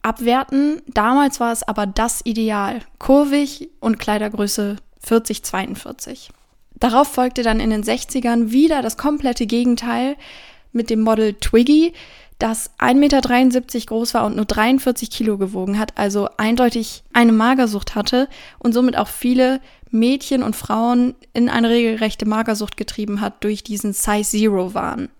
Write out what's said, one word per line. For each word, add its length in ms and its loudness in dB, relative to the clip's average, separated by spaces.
abwerten. 840 -2
Damals 540 2
war 100 0
es 120 -6
aber 240 -4
das 400 -2
Ideal, 540 -4
kurvig 720 2
und 180 0
Kleidergröße 760 -2
vierzig 440 0
zweiundvierzig. 840 -10
Darauf 340 2
folgte 340 -2
dann 160 2
in 120 0
den 140 -2
sechzigern 680 -2
wieder 320 2
das 160 -6
komplette 480 -2
Gegenteil 680 -2
mit 180 -4
dem 100 0
Model 340 2
Twiggy, 600 4
das 380 -4
ein 240 4
Meter 220 4
dreiundsiebzig 640 0
groß 260 -4
war 140 0
und 100 -4
nur 80 -2
dreiundvierzig 680 0
Kilo 280 -2
gewogen 400 -4
hat, 180 -4
also 400 -2
eindeutig 680 0
eine 180 6
Magersucht 640 2
hatte 340 0
und 160 0
somit 240 2
auch 100 0
viele 520 2
Mädchen 520 2
und 140 -2
Frauen 580 0
in 160 2
eine 220 2
regelrechte 560 0
Magersucht 500 -2
getrieben 460 -6
hat, 200 -8
durch 200 -4
diesen 320 -6
Size 440 -2
Zero 360 0
Wahn. 340 -6